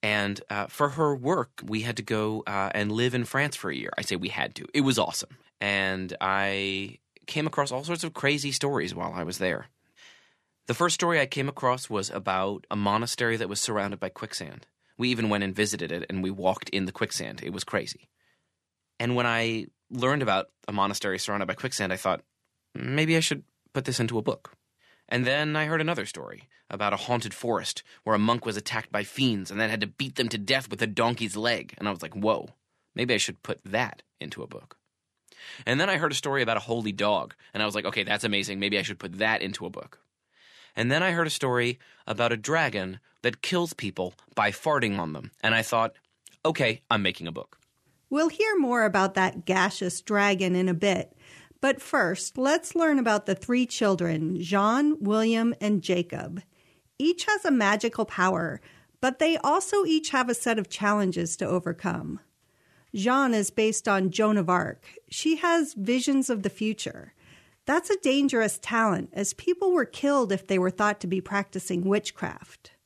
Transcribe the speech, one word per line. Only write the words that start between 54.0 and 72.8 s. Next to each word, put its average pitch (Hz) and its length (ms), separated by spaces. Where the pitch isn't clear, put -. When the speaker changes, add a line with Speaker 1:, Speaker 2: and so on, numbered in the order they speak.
Speaker 2:
Jean, 220 600
William, 226 600
and 208 220
Jacob. 175 600
Each 339 260
has 415 200
a 330 60
magical 220 540
power, 180 560
but 262 180
they 320 200
also 381 460
each 311 260
have 254 180
a 240 60
set 233 240
of 202 100
challenges 190 680
to - 80
overcome. 175 720
Jean 247 380
is 208 180
based 220 380
on 190 220
Joan 214 260
of 180 140
Arc. - 360
She 320 280
has 339 360
visions 247 560
of 220 140
the 196 80
future. - 640
That's 330 240
a 392 120
dangerous 262 580
talent, 220 560
as 202 180
people 359 400
were 311 140
killed 277 440
if 190 160
they 190 120
were 185 120
thought 208 300
to 196 60
be 185 160
practicing 190 640
witchcraft. - 880